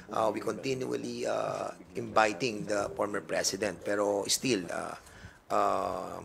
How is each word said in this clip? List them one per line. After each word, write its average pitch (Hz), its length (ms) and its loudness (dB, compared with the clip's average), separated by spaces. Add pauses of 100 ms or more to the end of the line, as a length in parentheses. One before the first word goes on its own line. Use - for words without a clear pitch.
(120)
ah, 110 160 2
we 107 160 0
continually, 120 800 -2
ah, 107 480 -2 (240)
inviting 110 720 2
the 101 320 0
former 104 240 0
president. 90 560 0
Pero 101 480 2
still, 104 480 2
ah, 85 220 -6 (580)
ah, 92 680 2